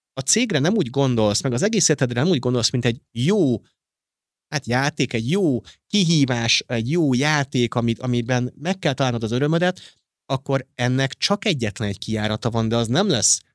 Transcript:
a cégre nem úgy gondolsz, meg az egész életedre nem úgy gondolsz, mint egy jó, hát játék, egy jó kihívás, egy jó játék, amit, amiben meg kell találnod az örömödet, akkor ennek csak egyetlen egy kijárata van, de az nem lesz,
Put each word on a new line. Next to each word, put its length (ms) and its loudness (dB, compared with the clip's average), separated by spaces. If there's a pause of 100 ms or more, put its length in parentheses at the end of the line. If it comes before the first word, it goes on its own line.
(140)
a 80 -8
cégre 380 0
nem 160 2
úgy 140 0
gondolsz, 520 2
meg 120 -2
az 100 -2
egész 260 0
életedre 320 0
nem 100 2
úgy 80 2
gondolsz, 300 0
mint 160 -2
egy 160 0 (100)
jó, 500 2 (920)
hát 120 -4
játék, 480 -2
egy 160 -2
jó 320 0 (260)
kihívás, 800 2
egy 220 -2
jó 240 2
játék, 640 2
amit, 240 0
amiben 560 -2
meg 240 -4
kell 140 -2
találnod 300 -2
az 80 -2
örömödet, 640 -2 (280)
akkor 500 -4
ennek 380 0
csak 320 -2
egyetlen 420 -2
egy 100 -4
kijárata 520 -2
van, 180 0
de 80 0
az 120 0
nem 220 0
lesz, 300 0 (160)